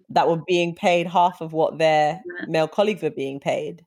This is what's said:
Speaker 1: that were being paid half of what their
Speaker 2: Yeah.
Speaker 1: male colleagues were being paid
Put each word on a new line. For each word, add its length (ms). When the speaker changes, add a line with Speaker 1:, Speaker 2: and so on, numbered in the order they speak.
Speaker 1:
that 180
were 200
being 260
paid 320
half 340
of 140
what 240
their 420
Speaker 2:
Yeah. 80
Speaker 1:
male 200
colleagues 360
were 80
being 280
paid 480